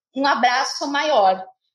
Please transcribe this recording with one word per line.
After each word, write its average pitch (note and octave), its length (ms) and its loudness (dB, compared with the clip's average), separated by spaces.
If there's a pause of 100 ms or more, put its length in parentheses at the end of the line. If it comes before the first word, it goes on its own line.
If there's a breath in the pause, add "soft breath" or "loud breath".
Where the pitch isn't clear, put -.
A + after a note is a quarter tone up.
(160)
um C4+ 120 -2
abraço B3 640 -2
maior. A3+ 520 2 (320)